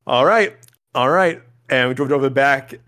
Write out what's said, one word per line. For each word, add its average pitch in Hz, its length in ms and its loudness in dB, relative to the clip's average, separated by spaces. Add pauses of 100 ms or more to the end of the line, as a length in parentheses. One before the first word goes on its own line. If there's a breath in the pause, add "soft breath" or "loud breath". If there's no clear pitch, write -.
"All 127 180 2
right, 208 320 0 (380)
all 131 160 0
right." 175 320 0 (260)
And 127 200 0
we 127 60 -4
drove, 135 140 -4
drove 139 160 0
it 135 80 -2
back. 135 420 0 (140)